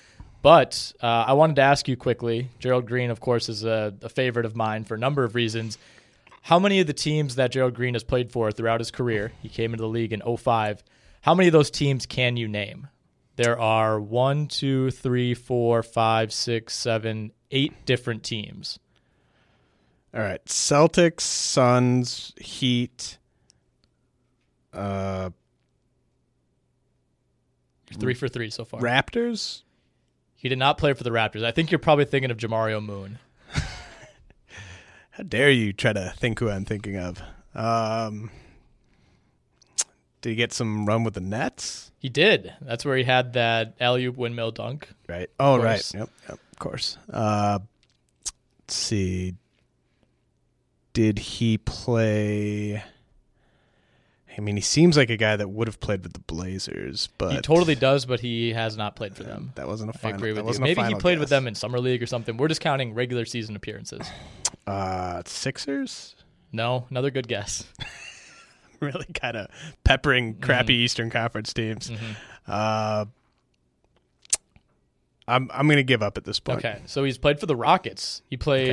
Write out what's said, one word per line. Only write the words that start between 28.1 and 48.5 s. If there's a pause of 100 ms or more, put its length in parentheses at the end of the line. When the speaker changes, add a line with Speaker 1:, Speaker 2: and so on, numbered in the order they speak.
Speaker 1:
for
three
so
far.
Speaker 2:
Raptors? (720)
Speaker 1:
He
did
not
play
for
the
Raptors.
I
think
you're
probably
thinking
of
Jamario
Moon. (160)
<laughs> (1600)
Speaker 2:
How
dare
you
try
to
think
who
I'm
thinking
of? (320)
Um, (1900)
did
he
get
some
run
with
the
Nets?
Speaker 1:
He
did.
That's
where
he
had
that
alley-oop
windmill
dunk. (200)
Speaker 2:
Right.
Oh,
Speaker 1:
Of
Speaker 2:
right.
Speaker 1:
course.
Speaker 2:
Yep, (200)
yep, (140)
of
course. (140)
Uh, (1040)